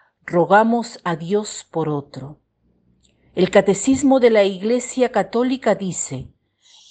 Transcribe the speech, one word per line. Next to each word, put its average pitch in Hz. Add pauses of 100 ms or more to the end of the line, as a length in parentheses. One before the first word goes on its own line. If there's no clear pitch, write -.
(240)
rogamos 214
a 170
Dios 202
por 160
otro. 143 (960)
El 180
Catecismo 262
de 240
la 208
Iglesia 226
Católica 233
dice: 180 (640)